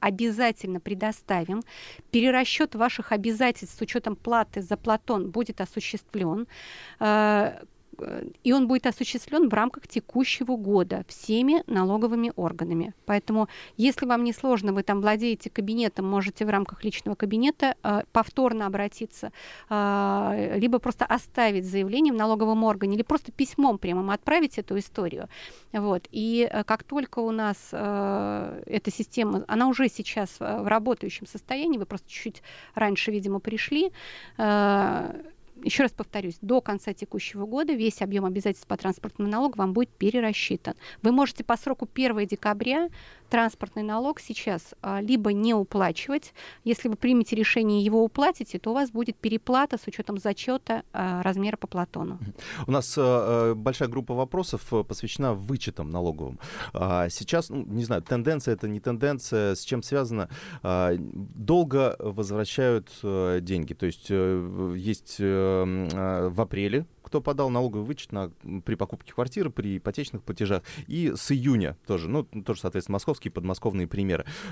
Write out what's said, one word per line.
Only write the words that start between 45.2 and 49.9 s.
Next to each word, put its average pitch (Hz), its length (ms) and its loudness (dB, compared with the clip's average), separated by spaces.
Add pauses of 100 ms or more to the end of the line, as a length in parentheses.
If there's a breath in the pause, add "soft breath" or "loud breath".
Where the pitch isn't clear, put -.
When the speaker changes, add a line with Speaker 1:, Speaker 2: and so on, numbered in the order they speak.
Speaker 1:
не 214 200 4
уплачивать. 202 800 0 (300 loud breath)
Если 233 260 0
вы 214 60 0
примете 240 400 4
решение, 214 480 4
его 220 200 6
уплатите, 277 540 2
то - 140 -4
у - 20 -2
вас 269 160 0
будет 226 280 -4
переплата 254 600 0
с - 100 -14
учётом 208 300 -6